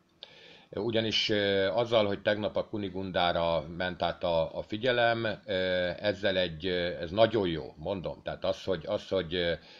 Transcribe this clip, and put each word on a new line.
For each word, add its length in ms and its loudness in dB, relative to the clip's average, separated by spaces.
Ugyanis, 580 0
ö, 380 4
azzal, 400 4
hogy 160 -2
tegnap 340 2
a 120 0
Kunigundára 960 0
ment 260 -4
át 220 -2
a, 340 0
a 40 -4
figyelem, 640 0
ö, 540 0
ezzel 380 0
egy, 300 -2
ö, 340 -2
ez 100 -6
nagyon 380 4
jó, 280 -4
mondom. 460 -6
Tehát 220 -6
az, 200 -2
hogy, 220 -4
az, 220 -4
hogy, 260 -2
ö, 180 0